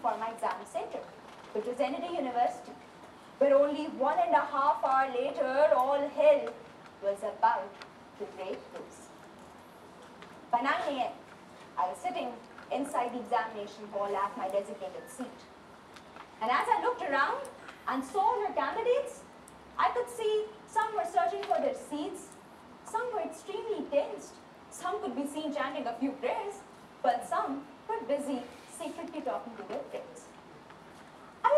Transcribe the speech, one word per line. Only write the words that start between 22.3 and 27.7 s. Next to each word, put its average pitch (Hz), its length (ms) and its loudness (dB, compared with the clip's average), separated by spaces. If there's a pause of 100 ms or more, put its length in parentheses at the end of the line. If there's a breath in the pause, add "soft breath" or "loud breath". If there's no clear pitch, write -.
some 480 240 -2
were 415 80 0
extremely 415 680 -6
tensed, 220 440 0 (360)
some 370 300 -4
could 240 140 -4
be 277 120 -2
seen 302 260 -4
chanting 277 320 -2
a 233 140 -4
few 269 120 0 (120)
prayers, - 400 -2 (380)
while 247 260 6
some 285 360 0 (260)